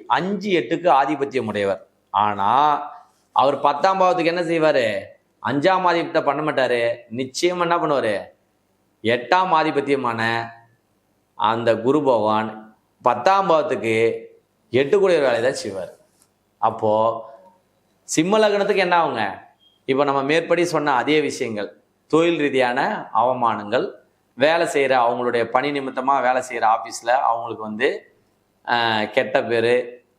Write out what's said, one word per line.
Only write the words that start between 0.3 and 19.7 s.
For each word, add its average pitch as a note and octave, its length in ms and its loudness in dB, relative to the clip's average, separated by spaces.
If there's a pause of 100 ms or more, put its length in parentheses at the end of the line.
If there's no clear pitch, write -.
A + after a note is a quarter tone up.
எட்டுக்கு E3 380 0
ஆதிபத்தியம் C3+ 580 0
உடையவர். G2 340 -2 (280)
ஆனா G2+ 420 0 (840)
அவர் C3 240 4
பத்தாம் F#3 420 0
பாவத்துக்கு E3+ 320 2
என்ன F3+ 80 -2
செய்வாரு? D#3 440 2 (580)
அஞ்சாம் E3+ 420 0
ஆதிபத்தியத்தை E3 380 0
பண்ண C#3 180 -2
மாட்டாரு. B2+ 400 0 (280)
நிச்சயம் C3+ 500 -4
என்ன E3+ 180 2
பண்ணுவாரு? C3+ 380 0 (880)
எட்டாம் E3+ 500 0
ஆதிபத்தியமான C#3 680 0 (1120)
அந்த A#2 420 0
குரு C3 260 2
பகவான் A2 720 -2 (260)
பத்தாம் F#3 480 2
பாவத்துக்கு C3 460 0 (800)
எட்டுக்குடைய E3+ 460 4
வேலையை A#2+ 220 2
தான் C3 220 -2
செய்வார். F#2+ 300 -10 (680)
அப்போ A2 300 0 (1120)
சிம்ம F#3 360 0
லக்னத்துக்கு G3+ 480 2
என்ன F3 100 2
ஆகுங்க? C#3 260 0 (640)